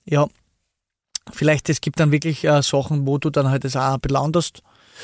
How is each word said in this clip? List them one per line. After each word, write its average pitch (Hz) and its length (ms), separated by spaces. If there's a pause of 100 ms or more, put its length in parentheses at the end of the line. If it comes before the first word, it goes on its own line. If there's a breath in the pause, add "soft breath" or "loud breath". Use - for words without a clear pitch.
ja, 147 220 (1080)
vielleicht, 147 360
es 156 120
gibt - 200
dann 151 120
wirklich, 151 320
äh, 147 180
Sachen, 139 440
wo 139 120
du 151 120
dann 143 200
halt 135 140
das 131 120
auch 135 180
ein 131 60
bisschen 135 160
anders, 156 360 (520 loud breath)